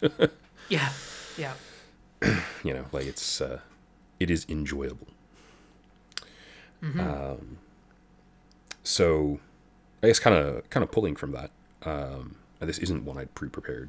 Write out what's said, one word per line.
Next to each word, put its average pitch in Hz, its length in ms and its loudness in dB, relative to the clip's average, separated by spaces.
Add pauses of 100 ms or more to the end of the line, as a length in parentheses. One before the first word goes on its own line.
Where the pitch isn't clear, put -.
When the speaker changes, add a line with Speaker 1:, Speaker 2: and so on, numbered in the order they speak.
Speaker 1:
<laughs> 156 80 4 (580)
Speaker 2:
Yeah, 143 220 0 (480)
yeah. 139 160 -6 (680)
Speaker 1:
<clears throat> 107 220 4 (200)
You 71 120 0
know, 65 180 -6
like, 67 140 -2
it's, - 340 -4
uh, 65 200 -4 (600)
it 87 100 2
is 80 200 2
enjoyable. 69 560 -4 (1800)
Speaker 2:
Mm-hmm. 156 180 -4
Speaker 1:
Um, 69 580 -6 (1200)
so, 78 580 4 (600)
I 110 60 8
guess 113 100 8
kinda, 73 500 6
kinda - 200 2
pulling 95 280 2
from 71 160 -6
that, 67 180 -8 (340)
um, 69 520 -6 (240)
and 82 80 -4
this 82 100 -2
isn't 82 260 -2
one 67 120 -8
I'd 67 180 -10
pre-prepared, - 540 -8